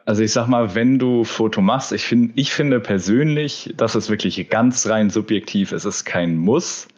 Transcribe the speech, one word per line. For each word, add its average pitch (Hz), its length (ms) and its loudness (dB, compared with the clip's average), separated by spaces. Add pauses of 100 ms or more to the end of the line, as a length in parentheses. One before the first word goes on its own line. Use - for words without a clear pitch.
also - 160 2
ich 110 100 2
sag 117 160 0
mal, 120 280 2
wenn 127 240 2
du 123 240 2
Foto 110 380 0
machst, 117 320 2
ich - 100 -4
find, 117 320 2
ich 143 160 -2
finde 139 280 2
persönlich, 127 960 0
dass 113 180 0
es 110 140 -2
wirklich 98 400 -4
ganz 120 380 2
rein 107 220 2
subjektiv 101 640 -2
ist, - 140 -6
es 98 120 -6
ist - 80 -8
kein 85 320 -2
Muss. 117 500 0 (100)